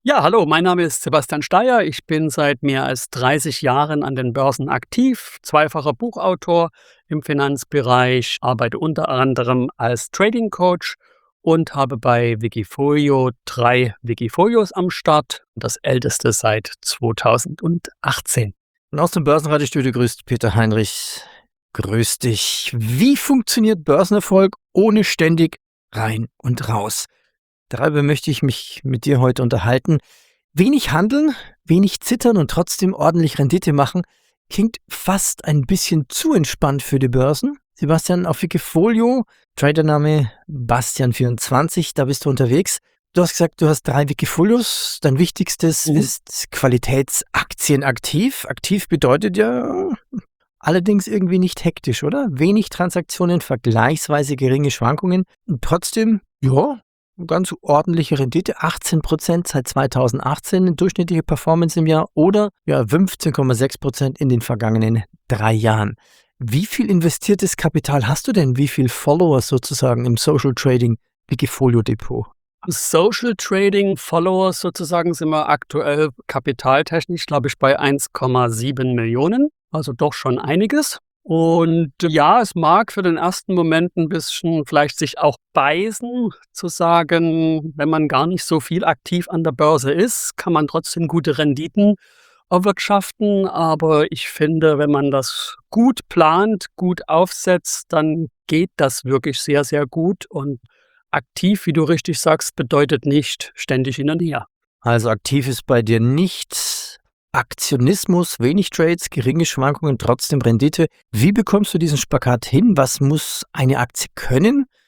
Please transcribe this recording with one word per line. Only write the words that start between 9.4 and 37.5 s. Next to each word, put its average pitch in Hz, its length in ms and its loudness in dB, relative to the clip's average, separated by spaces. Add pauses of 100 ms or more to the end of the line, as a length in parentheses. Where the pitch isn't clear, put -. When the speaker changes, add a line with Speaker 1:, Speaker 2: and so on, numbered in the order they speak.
Speaker 1:
als 120 340 -4
Trading 220 400 -2
Coach 180 460 -2 (440)
und 160 360 0
habe 135 220 -2
bei 120 420 0
Wikifolio 135 880 0 (140)
drei 123 580 0
Wikifolios 180 680 0
am 180 180 -2
Start, - 540 -2 (100)
das 123 220 -8
älteste 127 560 -2
seit 110 480 -2
zweitausendachtzehn. - 1700 -2 (360)
Speaker 2:
Und 147 80 -8
aus 170 140 0
dem 165 120 -2
Börsenradiostudio 147 680 2
grüßt 120 360 -2
Peter 113 280 -2
Heinrich. 110 680 0 (500)
Grüß 110 460 -2
dich. - 580 -4
Wie 127 400 2
funktioniert 220 680 0
Börsenerfolg 190 720 2 (180)
ohne 208 280 4
ständig 165 540 2 (380)
rein 110 320 -4 (100)
und 123 320 -4
raus? 107 380 -4 (640)
Darüber 147 320 0
möchte 143 280 0
ich 135 120 -4
mich - 420 -4
mit 127 220 -4
dir 139 120 2
heute 127 240 2
unterhalten. 123 540 0 (560)
Wenig 208 400 2
handeln, 240 420 2 (300)
wenig 185 360 2
zittern 233 360 2
und 156 140 2
trotzdem 185 420 0
ordentlich 160 460 2
Rendite 151 340 2
machen, 143 300 0 (480)
klingt 226 260 0 (140)
fast - 560 -4
ein 147 160 2
bisschen 160 480 0
zu - 240 0
entspannt 143 480 0
für - 160 0
die 131 100 2
Börsen. 139 480 0 (160)